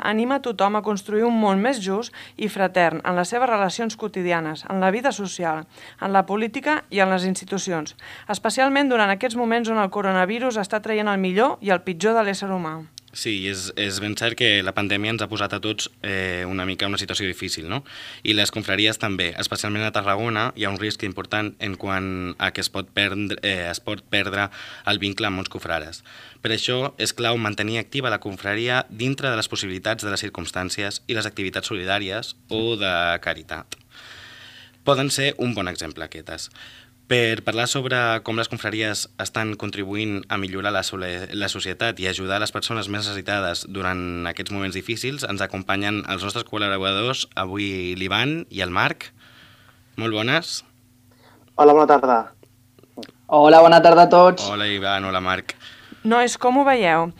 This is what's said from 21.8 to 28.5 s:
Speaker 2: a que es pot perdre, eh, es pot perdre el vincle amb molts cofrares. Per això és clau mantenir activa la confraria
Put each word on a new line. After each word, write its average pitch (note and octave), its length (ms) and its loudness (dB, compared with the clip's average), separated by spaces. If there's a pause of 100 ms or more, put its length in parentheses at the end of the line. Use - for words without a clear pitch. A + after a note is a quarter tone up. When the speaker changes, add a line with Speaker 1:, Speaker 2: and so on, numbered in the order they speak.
Speaker 2:
a F#2+ 160 0
que F#2+ 80 -4
es - 80 -6
pot F#2+ 160 -8
perdre, G2+ 560 -4
eh, F2+ 240 -4
es - 160 -8
pot G#2 240 -8
perdre G2+ 400 -2 (400)
el G#2 80 2
vincle G2+ 320 -4
amb F#2+ 140 -4
molts - 100 -10
cofrares. E2 480 -8 (400)
Per A2 160 -2
això B2+ 400 -4
és - 160 -4
clau A#2+ 240 -2
mantenir G#2+ 460 -2
activa C3 260 -6
la G#2 160 -2
confraria G#2+ 640 -4